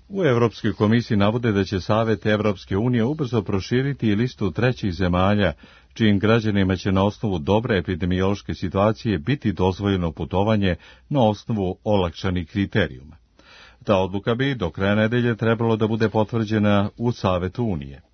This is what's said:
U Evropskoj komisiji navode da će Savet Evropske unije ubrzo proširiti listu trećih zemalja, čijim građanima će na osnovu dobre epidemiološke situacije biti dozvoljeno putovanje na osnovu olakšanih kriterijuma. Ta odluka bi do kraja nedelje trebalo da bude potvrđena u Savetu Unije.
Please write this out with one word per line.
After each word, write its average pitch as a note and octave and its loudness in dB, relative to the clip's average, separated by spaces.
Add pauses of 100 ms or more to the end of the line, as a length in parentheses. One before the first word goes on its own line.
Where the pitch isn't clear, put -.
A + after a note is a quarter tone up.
U F#3+ -4
Evropskoj A#2 2
komisiji A2+ 2
navode A2 2
da G2 2
će F#2 -4
Savet A2 0
Evropske G#2 0
unije A#2 0
ubrzo B2 -2
proširiti A#2+ 0
listu G#2+ -2
trećih A2 -2
zemalja, F#2 2 (420)
čijim G#2 4
građanima G2+ 2
će F#2+ -2
na F#2+ 4
osnovu G2+ -2
dobre G2+ 0
epidemiološke F#2 -2
situacije G2+ 0
biti G#2+ -2
dozvoljeno F#2 0
putovanje G2 0 (320)
na C#3+ 0
osnovu G#2 0
olakšanih F2+ -2
kriterijuma. D#2 -4 (680)
Ta G#2 2
odluka F#2+ 0
bi C3+ -2
do F#2 -4
kraja G2 -2
nedelje A#2 0
trebalo A2+ 0
da A2 0
bude A2 0
potvrđena G#2 0
u A#2+ -2
Savetu F#2 -2
Unije. C#2 -8 (120)